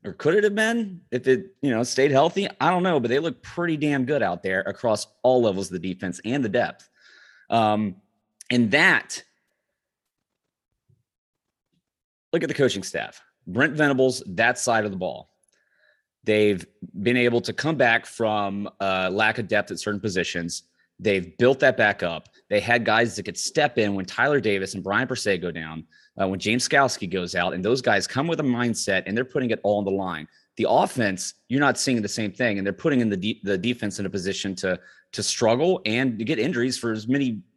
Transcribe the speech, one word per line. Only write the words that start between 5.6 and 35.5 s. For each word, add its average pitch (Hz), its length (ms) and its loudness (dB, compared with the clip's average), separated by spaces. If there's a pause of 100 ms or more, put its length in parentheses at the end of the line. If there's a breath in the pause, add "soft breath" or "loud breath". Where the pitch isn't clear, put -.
of 90 140 -6
the 90 140 -4
defense 90 300 -8
and 131 200 -2
the 107 40 -2
depth. 98 400 -2 (600 soft breath)
Um, 107 460 2 (540)
and 120 200 2
that, 151 520 4 (3000)
look 170 100 0
at 165 60 -6
the 165 60 -4
coaching 113 280 2
staff. - 380 -10 (280)
Brent 139 260 2
Venables, 131 520 2
that 113 320 0
side 113 260 0
of 104 60 -4
the 95 60 -8
ball. 90 340 -8 (920)
They've 107 400 4 (380)
been 120 140 2
able 120 260 4
to - 100 -6
come 156 240 -2
back 120 300 2
from, 101 640 -2 (120)
uh, 92 320 0
lack 107 260 2
of 110 100 -4
depth 104 220 0
at 92 80 -8
certain 104 220 -4
positions. 87 640 -4 (340)
They've 95 400 -2
built 131 220 4
that 131 160 4
back 104 260 2
up. 82 260 -6 (200 soft breath)
They 104 100 2
had 120 260 0
guys 113 320 2
that 98 80 -10
could 98 140 -10
step - 400 -2
in 104 160 2
when 95 100 -4
Tyler 135 360 0
Davis 98 340 -2
and 95 80 -8
Brian 107 240 0
Persay 104 340 -2
go 87 100 -6
down, 80 340 -10 (360 soft breath)
uh, 98 60 2
when 95 140 -4
James 113 260 -2
Skalski 135 420 2
goes 90 260 -6
out, 87 180 -2
and 90 120 -6
those 123 180 2
guys 101 240 2
come 139 200 -4
with 160 140 -2
a - 20 -2
mindset 117 640 -2
and 101 100 -4
they're 123 80 0
putting 127 260 -4
it 110 120 -2
all 104 160 2
on 104 60 -2
the 98 60 -2
line. 90 360 -4 (300 soft breath)
The 110 120 0
offense, 107 680 0 (140)
you're 131 120 0
not 139 180 2
seeing 123 240 0
the 101 60 -4
same 104 240 -4
thing, 110 260 0
and 95 80 -4
they're 98 60 -2
putting 139 280 0
in 113 100 2
the 101 60 0
de-, 101 280 -4
the 98 140 0
defense 113 420 -4
in 98 60 -4
a 92 40 -4
position 95 460 -4
to, 92 240 -4 (320 loud breath)
to 107 100 -8
struggle 123 640 0